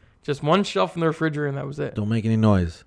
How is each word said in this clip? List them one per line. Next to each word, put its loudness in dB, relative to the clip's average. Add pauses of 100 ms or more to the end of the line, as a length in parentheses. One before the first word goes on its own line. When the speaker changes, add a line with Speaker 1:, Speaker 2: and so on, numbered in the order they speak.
(240)
Speaker 1:
Just -4
one 4
shelf -2
in -6
the 2
refrigerator, -2
and -6
that -8
was -10
it. -8
Speaker 2:
Don't -2
make 0
any 2
noise. 2